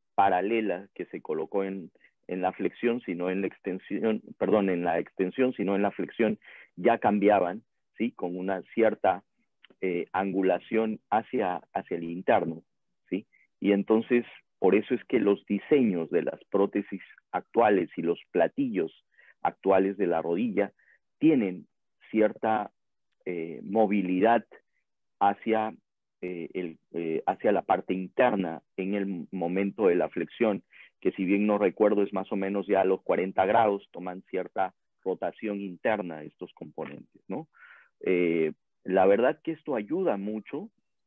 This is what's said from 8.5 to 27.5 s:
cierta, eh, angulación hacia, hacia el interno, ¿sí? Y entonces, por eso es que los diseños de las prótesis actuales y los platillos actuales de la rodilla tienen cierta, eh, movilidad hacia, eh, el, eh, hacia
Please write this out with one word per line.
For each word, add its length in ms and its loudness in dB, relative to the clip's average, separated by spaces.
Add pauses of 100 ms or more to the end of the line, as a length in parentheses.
cierta, 480 2 (560)
eh, 320 -4
angulación 880 0 (120)
hacia, 500 -2 (100)
hacia 260 -6
el 60 -8
interno, 600 0 (460)
¿sí? 180 -6 (320)
Y 140 2
entonces, 520 2 (320)
por 160 4
eso 220 2
es 100 -4
que 140 0
los 260 0
diseños 640 0
de 140 0
las 220 -6
prótesis 560 -2 (300)
actuales 640 2
y 60 -6
los 180 -2 (120)
platillos 600 -2 (500)
actuales 560 0
de 100 0
la 140 0
rodilla 520 -2 (460)
tienen 480 2 (420)
cierta, 600 0 (540)
eh, 380 -8
movilidad 840 2 (760)
hacia, 560 -2 (460)
eh, 320 -8
el, 260 -8 (140)
eh, 340 -2
hacia 240 2